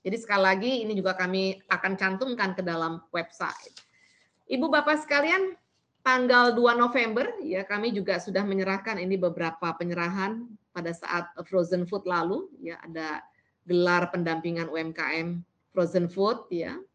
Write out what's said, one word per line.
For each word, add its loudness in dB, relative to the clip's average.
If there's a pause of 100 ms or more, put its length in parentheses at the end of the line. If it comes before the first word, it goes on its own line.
Jadi -4
sekali 2
lagi 4
ini -2
juga 0
kami -2 (100)
akan 0
cantumkan -2
ke -6
dalam -4
website. -8 (720)
Ibu 0
Bapak 2
sekalian, 2 (460)
tanggal 6
dua 6
November 2 (160)
ya -4
kami -2
juga 0
sudah -2
menyerahkan -2
ini -2
beberapa -2
penyerahan -4 (240)
pada -6
saat -6
frozen 2
food -6
lalu 0 (160)
ya, -10
ada -8 (480)
gelar 4
pendampingan -4
U -4
M -8
K -4
M -6 (320)
frozen 2
food -2
ya. -6 (140)